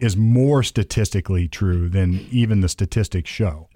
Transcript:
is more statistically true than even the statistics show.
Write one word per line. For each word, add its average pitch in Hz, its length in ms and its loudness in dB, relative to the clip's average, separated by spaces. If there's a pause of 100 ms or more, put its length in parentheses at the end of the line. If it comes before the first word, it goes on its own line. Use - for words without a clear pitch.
is 104 160 0
more 127 440 4
statistically 98 840 -2
true 87 400 -2
than 92 420 0
even 113 300 2
the 90 80 2
statistics 95 640 -4
show. 82 460 -4